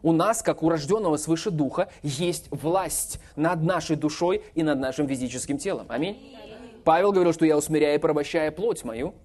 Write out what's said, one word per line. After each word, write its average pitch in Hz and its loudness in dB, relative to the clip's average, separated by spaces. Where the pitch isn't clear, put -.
У 165 4
нас, 196 2
как 160 -2
у 160 4
рождённого 165 0
свыше 160 -2
духа, 147 -2
есть 156 -4
власть 160 -4
над 160 0
нашей 165 0
душой 170 0
и 160 0
над 147 2
нашим 131 -2
физическим 127 -4
телом. 151 -6
Аминь. 160 -6
Павел 175 6
говорил, 175 4
что 165 2
«я 156 6
усмиряю 147 2
и 147 2
порабощаю 151 0
плоть 202 -4
мою». 123 -8